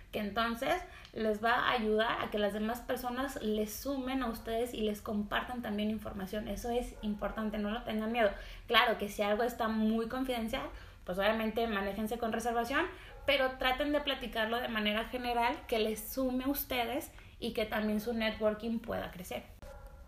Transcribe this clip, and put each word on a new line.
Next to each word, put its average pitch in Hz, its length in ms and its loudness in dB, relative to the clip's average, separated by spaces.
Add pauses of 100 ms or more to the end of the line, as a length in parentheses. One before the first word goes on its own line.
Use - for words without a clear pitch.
(120)
que 220 80 -2
entonces 233 600 0 (320)
les 214 300 0
va 233 120 4
a - 180 4
ayudar 220 500 2
a 220 80 -2
que 220 80 0
las 202 140 2
demás 214 280 -2
personas 247 640 -2
les 214 320 0
sumen 262 480 -2
a 233 60 0
ustedes 226 460 -2
y 226 80 -2
les 208 180 0
compartan 226 600 -2
también 214 300 0
información. 214 560 -4
Eso 208 240 -2
es 247 320 -2
importante, 208 560 -2
no 208 120 0
lo 233 120 -2
tengan 220 300 -2
miedo. 226 180 4 (380)
Claro 233 280 6
que 208 120 -2
si 208 140 -2
algo 214 200 4
está 240 240 0
muy 220 400 2
confidencial, 254 600 -2 (360)
pues 180 140 -4
obviamente 220 480 4
manéjense 208 500 0
con 233 160 0
reservación, 233 540 2 (400)
pero 262 320 4
traten 262 320 2
de 294 120 4
platicarlo 233 580 0
de 240 80 -2
manera 214 380 2
general, 240 500 0 (100)
que 226 140 2
les 214 320 -2
sume 254 320 0
a 269 40 0
ustedes 262 640 0 (300)
y 233 140 -4
que 214 120 0
también 214 340 0
su 226 140 -2
networking 220 640 0
pueda 185 320 -4
crecer. - 420 -8 (560)